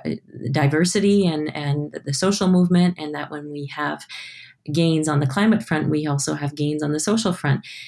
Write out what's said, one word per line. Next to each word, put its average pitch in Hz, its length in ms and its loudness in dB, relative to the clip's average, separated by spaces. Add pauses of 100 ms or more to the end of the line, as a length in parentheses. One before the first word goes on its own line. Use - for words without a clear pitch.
(520)
diversity 175 760 4
and, 156 300 0
and 147 500 -4
the 139 80 -4
social 190 340 0
movement, 180 520 4
and 151 160 -8
that 147 160 -8
when 147 200 -10
we 147 140 -8
have 147 400 -6 (680)
gains 160 360 2
on 147 120 2
the 147 60 2
climate 208 380 2
front, 151 260 -2
we 151 160 0
also 147 300 -2
have 147 180 -4
gains 151 300 -2
on 147 80 -2
the 151 80 0
social 208 340 0
front. 139 320 -2 (220)